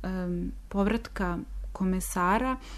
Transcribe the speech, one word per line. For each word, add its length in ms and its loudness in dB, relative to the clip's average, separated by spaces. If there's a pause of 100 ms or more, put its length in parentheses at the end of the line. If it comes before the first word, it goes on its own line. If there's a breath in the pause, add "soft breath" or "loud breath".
em, 500 -2 (140)
povratka 720 0 (340)
komesara, 840 2 (220 loud breath)